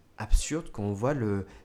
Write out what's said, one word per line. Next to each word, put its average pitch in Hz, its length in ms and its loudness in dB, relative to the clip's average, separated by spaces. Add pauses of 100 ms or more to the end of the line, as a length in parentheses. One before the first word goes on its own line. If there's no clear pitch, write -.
(180)
absurde 143 540 2
quand 110 100 -6
on 101 100 0
voit 113 220 0
le, 104 320 0 (180)